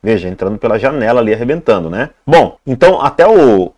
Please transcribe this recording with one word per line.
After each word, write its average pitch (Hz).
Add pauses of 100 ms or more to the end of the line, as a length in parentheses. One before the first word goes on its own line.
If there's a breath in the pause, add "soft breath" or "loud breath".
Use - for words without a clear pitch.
Veja, 98
entrando 95
pela 110
janela 123
ali, 107
arrebentando, 117
né? 117 (120)
Bom, 139 (120)
então 165
até 165
o 127